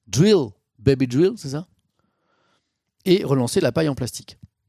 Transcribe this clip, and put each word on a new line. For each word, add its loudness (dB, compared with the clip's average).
drill, 2
baby 0
drill, 0
c'est -14
ça ? -12
Et 2
relancer 0
la 0
paille 0
en -4
plastique. -12